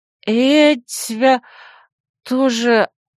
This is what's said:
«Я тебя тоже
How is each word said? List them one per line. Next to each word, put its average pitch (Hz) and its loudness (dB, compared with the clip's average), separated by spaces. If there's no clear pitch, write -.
«Я 285 2
тебя 247 -2
тоже 240 0